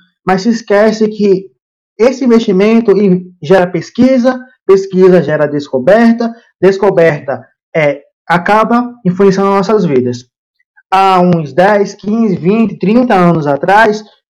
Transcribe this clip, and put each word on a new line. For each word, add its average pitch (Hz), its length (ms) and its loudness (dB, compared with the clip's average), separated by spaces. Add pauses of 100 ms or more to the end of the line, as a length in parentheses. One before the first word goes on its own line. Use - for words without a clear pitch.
(260)
mas 185 160 -2
se 226 60 -4
esquece 214 600 0
que 196 420 -2 (480)
esse 254 260 0
investimento 226 680 2
em-, 185 380 0 (120)
gera 180 240 2
pesquisa, 254 760 -2 (240)
pesquisa 185 560 2
gera 147 240 -2
descoberta, 214 880 0 (260)
descoberta, 165 880 0 (300)
é, 147 260 -2 (240)
acaba 220 680 -2 (100)
influenciando 196 460 0
nossas 196 340 0
vidas. 123 420 -4 (640)
Há 190 300 2
uns 170 320 0
dez, 196 420 0
quinze, 208 420 -2
vinte, 208 420 -2
trinta 233 360 0
anos 170 320 2
atrás, 208 560 0 (280)